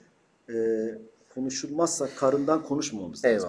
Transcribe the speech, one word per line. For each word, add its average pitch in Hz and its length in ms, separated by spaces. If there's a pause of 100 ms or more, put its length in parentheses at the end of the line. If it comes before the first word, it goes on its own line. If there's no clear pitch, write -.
(540)
Ee, - 0 (800)
konuşulmazsa 143 840
karından 143 460
konuşmamamız 113 640
lazım. 117 140 (100)